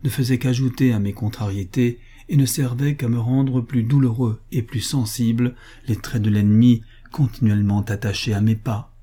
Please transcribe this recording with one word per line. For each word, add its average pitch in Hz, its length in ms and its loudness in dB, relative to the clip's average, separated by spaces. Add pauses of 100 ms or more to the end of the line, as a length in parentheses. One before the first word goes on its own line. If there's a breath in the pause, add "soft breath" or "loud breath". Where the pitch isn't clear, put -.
ne 139 60 -2
faisait 127 300 0
qu'ajouter 127 540 0
à 107 60 0
mes 101 140 -2
contrariétés 104 840 -4 (280 soft breath)
et 151 100 2
ne 135 80 4
servait 135 500 -2
qu'à 127 120 -4
me 120 120 0
rendre 127 420 0
plus 123 220 -2
douloureux 120 580 0 (100)
et 120 100 0
plus 110 200 -6
sensible 120 760 -2 (320 loud breath)
les 110 80 0
traits - 260 -6
de 107 80 2
l'ennemi 107 520 6 (300 loud breath)
continuellement 104 720 0
attachés 104 520 -4
à 101 80 0
mes 110 140 2
pas. 110 480 -6